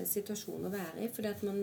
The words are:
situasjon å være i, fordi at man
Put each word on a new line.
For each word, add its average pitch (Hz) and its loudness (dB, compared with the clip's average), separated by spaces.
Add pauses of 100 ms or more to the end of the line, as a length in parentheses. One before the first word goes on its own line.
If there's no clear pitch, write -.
situasjon 202 0
å 180 0
være 190 -2
i, 233 2
fordi 220 0
at 202 -2
man 202 4